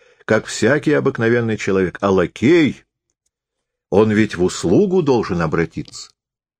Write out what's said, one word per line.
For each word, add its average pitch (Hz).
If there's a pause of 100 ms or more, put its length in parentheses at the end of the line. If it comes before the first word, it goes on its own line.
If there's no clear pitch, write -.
(240)
как 110
всякий 147
обыкновенный 120
человек. 95
А 101
лакей, 107 (1080)
он 107
ведь 107
в 87
услугу 175
должен 107
обратиться. 80 (500)